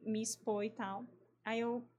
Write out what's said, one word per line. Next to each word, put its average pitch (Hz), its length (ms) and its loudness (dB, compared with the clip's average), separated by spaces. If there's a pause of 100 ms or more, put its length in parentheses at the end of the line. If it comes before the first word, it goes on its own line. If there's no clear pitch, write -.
me 220 200 2
expor 214 420 0
e 220 60 0
tal. 208 340 -4 (400)
Aí 226 160 2
eu, 240 240 0 (140)